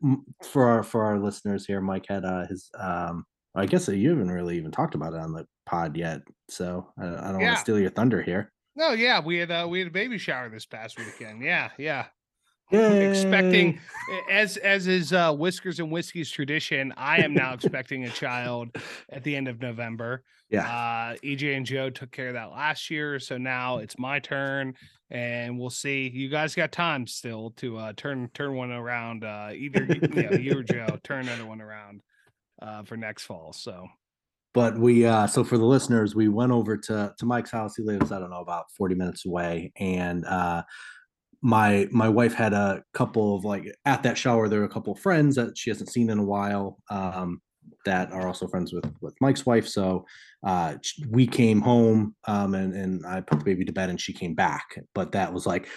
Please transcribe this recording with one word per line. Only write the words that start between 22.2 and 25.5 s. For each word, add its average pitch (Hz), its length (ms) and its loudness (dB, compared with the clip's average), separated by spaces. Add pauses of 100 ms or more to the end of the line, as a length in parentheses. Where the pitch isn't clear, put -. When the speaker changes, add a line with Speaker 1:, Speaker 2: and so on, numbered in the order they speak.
Speaker 2:
of 123 60 -8
that 113 160 -10
last 147 400 -4
year, 151 300 -4
so 127 180 -8
now 127 400 -4
it's 107 180 -12
my 131 220 -4
turn, 135 560 -4 (340)
and 120 480 -6